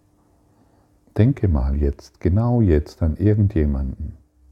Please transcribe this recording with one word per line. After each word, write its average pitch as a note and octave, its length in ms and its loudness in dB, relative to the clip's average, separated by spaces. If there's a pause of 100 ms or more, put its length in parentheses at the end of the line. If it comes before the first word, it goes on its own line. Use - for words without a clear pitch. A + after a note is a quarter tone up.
(1160)
Denke A#2 300 2
mal C#2 280 0
jetzt, - 440 -6
genau A#2 420 0
jetzt D#2 420 0
an D#2 140 0
irgendjemanden, D2+ 1000 -2 (340)